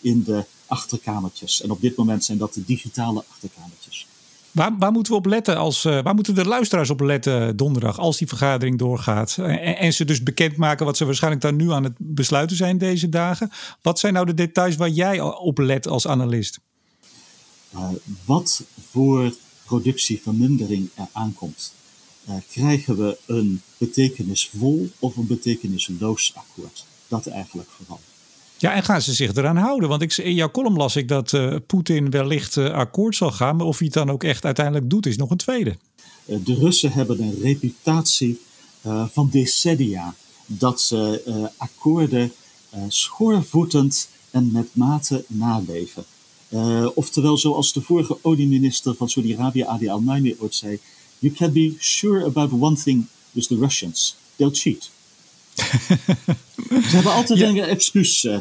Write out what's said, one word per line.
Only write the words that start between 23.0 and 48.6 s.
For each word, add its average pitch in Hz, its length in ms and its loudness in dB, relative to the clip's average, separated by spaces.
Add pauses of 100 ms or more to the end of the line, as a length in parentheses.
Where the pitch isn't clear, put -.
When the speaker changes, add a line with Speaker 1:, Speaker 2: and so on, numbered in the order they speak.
Speaker 1:
een 104 360 0 (160)
betekenisvol 131 1120 -2 (100)
of - 180 -4
een 113 100 -4
betekenisloos 107 1080 -4
akkoord? - 500 -18 (220)
Dat 113 200 -6
eigenlijk 92 500 -12
vooral. 87 220 -18 (580)
Speaker 2:
Ja, 180 160 2
en 196 100 0
gaan 185 180 2
ze 131 120 -2
zich 113 200 0
eraan 143 240 2
houden? 214 320 2
Want 147 120 0
ik, 160 160 -2
in 180 160 -2
jouw 160 180 0
column 233 260 0
las 139 180 0
ik 139 120 -2
dat, 135 260 0
eh, 139 220 0 (120)
Poetin 160 420 2
wellicht, 139 480 -2
eh, 139 120 2
akkoord 190 460 0
zal 156 160 0
gaan, 127 240 0
maar 165 100 0
of 160 120 0
hij 170 100 0
het 139 80 -4
dan 143 160 2
ook 139 120 -4
echt 151 220 -2
uiteindelijk 147 440 0
doet, 202 160 0
is 120 120 0
nog 135 120 -2
een 180 80 0
tweede. 190 400 -2 (480)
Speaker 1:
Eh, 107 180 -4
de 123 100 0
Russen 147 380 4
hebben 120 300 0
een 104 200 -4
reputatie, 139 1000 0 (400)
eh, 110 300 -2
van 139 200 2
decennia 123 840 0 (300)
dat 123 360 0
ze, 110 440 0
eh, 120 80 -4 (240)
akkoorden, 135 760 0 (380)
eh, 101 180 -12
schoorvoetend 156 1200 2 (220)
en 123 200 2
met 117 200 0
mate 135 560 0
naleven. 90 760 -4 (460)
Eh, 117 440 0
oftewel, 147 440 2
zoals 147 360 0
de 135 80 -4
vorige 165 400 0
olieminister 135 720 2